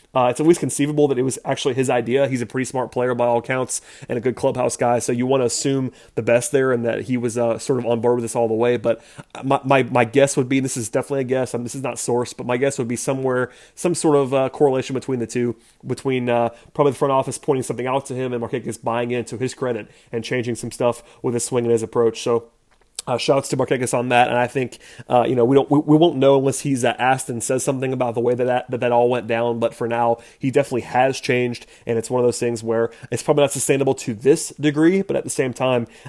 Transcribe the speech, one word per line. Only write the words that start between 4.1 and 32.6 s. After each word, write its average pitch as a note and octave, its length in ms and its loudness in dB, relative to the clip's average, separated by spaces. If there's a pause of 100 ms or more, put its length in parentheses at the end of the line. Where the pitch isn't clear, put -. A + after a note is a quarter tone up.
a A#2 60 -2
good A#2+ 120 0
clubhouse B2+ 440 -2
guy, A#2+ 200 2
so A#2+ 140 -2
you B2 140 0
wanna C3+ 180 2
assume C3 480 -2 (220)
the A#2 80 -4
best A#2 300 2
there C3 200 2
and A#2 140 0
that G#2+ 160 -2
he B2 160 -2
was, A#2 180 -2
uh, A#2 220 0
sort C3+ 200 -2
of B2 60 -6
on A#2 160 0
board A#2+ 160 2
with A#2+ 80 -4
this A2+ 100 -8
all A#2 140 2
the A2 60 0
way. A#2+ 240 2
But A2+ 240 -2 (420)
my, C3+ 200 2
my, C3+ 180 4
my B2 240 2
guess C#3 320 2
would B2+ 100 0
be, C3+ 80 0
and C3 80 0
this C3 140 -6
is A2+ 100 -6
definitely C#3 320 -2
a C3+ 40 -2
guess, B2+ 300 -2
um, A#2+ 100 -4
this A#2+ 100 -10
is C3+ 80 -10
not A#2+ 140 -6
sourced, - 380 -2
but B2+ 120 -10
my B2 100 -2
guess C3+ 220 0
would B2 100 -4
be A#2+ 80 -4
somewhere, C3 540 -2 (240)
some F3 200 -2
sort D3+ 220 2
of, C3+ 160 2
uh, C3 160 2
correlation C3 460 0
between B2+ 260 -4
the A2 60 -4
two, A#2+ 280 -2 (320)
between, B2+ 440 0
uh, A#2+ 180 4 (240)
probably C#3+ 200 4
the A#2+ 60 -8
front C#3 140 2
office C3+ 240 0
pointing C3 260 0
something A#2+ 240 -4
out C3 200 -2
to B2+ 80 -8
him B2+ 180 -4
and A#2+ 100 -4
Markakis A#2 400 -8
buying A#2+ 280 -2
in A#2+ 160 -4
to A#2+ 100 -10
his B2 160 -4
credit A#2+ 380 -6 (200)
and A#2 140 -6
changing B2 300 -4
some A#2 240 -8
stuff A#2+ 240 0 (200)
with B2 120 -2
his A#2 100 -2
swing B2 200 -2
and A#2 80 2
his A2+ 100 2
approach. A2+ 400 0
So A#2 280 -2 (580)
uh, B2+ 80 0
shouts C#3 320 0
to D3 80 -2
Markakis B2+ 380 -2
on B2 160 -2
that, B2 180 6
and - 80 0
I B2 100 2
think, B2+ 340 -4 (280)
uh, B2 180 4
you B2+ 80 0
know, A#2 120 4
we C#3 100 6
don't, C3+ 140 4
we, C#3+ 80 4
we D3+ 180 4
won't E3 200 4
know C3+ 200 6
unless C3+ 240 0
he's, C3+ 240 -2
uh, A#2 140 2
asked C3 320 0
and A#2+ 120 -6
says C3 220 -2
something C3 260 -2
about B2+ 240 -2
the A#2+ 60 -2
way A#2+ 140 2
that, B2 100 -2
that, B2 260 -2
that, B2 100 -4
that B2 120 0
all A#2+ 160 4
went B2 180 -2
down, A#2 320 -2
but A2+ 140 0
for A#2+ 160 -6
now, A#2 300 0 (200)
he C3 120 -2
definitely C3+ 320 0
has C3 360 2
changed, B2 460 -2 (220)
and A#2 100 0
it's A2+ 140 -4
one B2+ 100 0
of A#2+ 80 4
those A#2 100 0
things A#2 240 -2